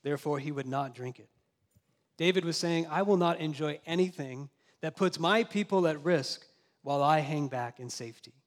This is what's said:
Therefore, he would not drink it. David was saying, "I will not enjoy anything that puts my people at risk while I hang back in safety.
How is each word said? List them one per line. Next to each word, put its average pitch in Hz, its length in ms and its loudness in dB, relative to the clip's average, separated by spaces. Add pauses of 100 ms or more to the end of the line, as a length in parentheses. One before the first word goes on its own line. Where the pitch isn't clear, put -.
Therefore, 143 360 -2
he 143 140 -6
would 139 140 -6
not 131 280 -4
drink 127 260 -10
it. 104 100 -20 (840)
David 180 280 2
was 165 120 -2
saying, 170 300 0
"I 160 160 0
will 202 140 6
not 170 240 2
enjoy 151 440 -4
anything 156 680 -2 (300)
that 160 160 -6
puts 180 220 0
my 202 260 4
people 202 420 0
at 151 160 0
risk 160 440 0 (360)
while 139 200 0
I 156 180 6
hang 147 280 -2
back 123 300 -6
in 123 120 -12
safety. 120 560 -14